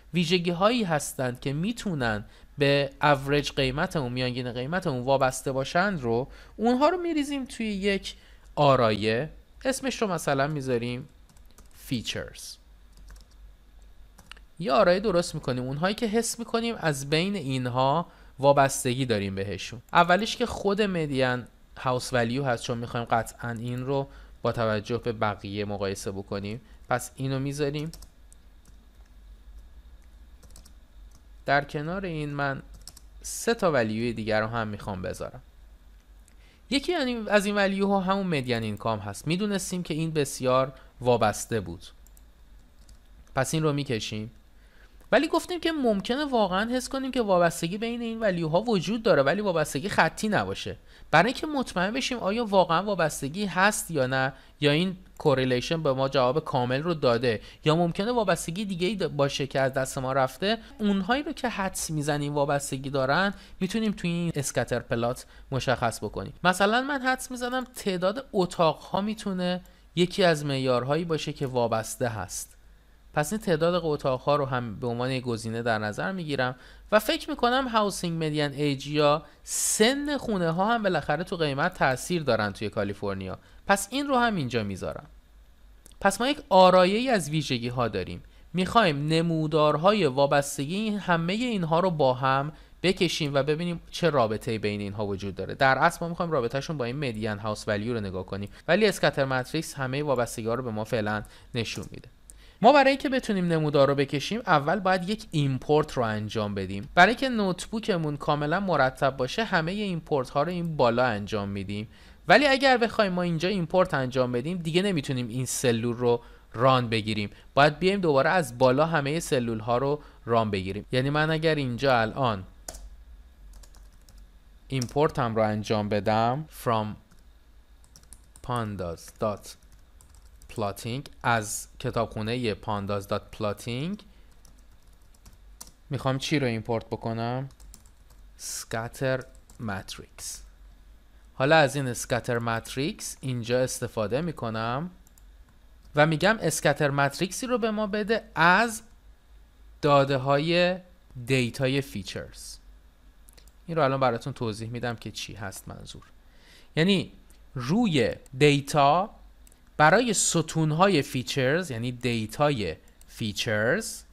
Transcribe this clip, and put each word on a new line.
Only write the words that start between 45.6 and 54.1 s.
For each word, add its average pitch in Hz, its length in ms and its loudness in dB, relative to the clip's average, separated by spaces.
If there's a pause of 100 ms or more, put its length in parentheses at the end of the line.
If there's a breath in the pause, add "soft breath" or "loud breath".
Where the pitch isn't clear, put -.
که 330 120 0
ممکنه 247 520 0
واقعاً 220 460 0
حس 254 180 -2
کنیم 262 220 -6
که 247 120 0
وابستگی 175 560 2
بین 233 240 -6
این 226 180 -6
ولیوها 170 400 2
وجود 220 420 0
داره، 175 200 6
ولی 165 180 2
وابستگی 165 480 -2
خطی 190 400 2
نباشه. 101 480 -2 (340 soft breath)
برای 165 160 8
اینکه 269 200 -4
مطمئن 233 460 -2
بشیم 254 260 -4
آیا 214 260 -2
واقعاً 180 380 4
وابستگی 180 640 -2
هست 185 440 2
یا 139 160 2
نه، 131 260 0 (280 loud breath)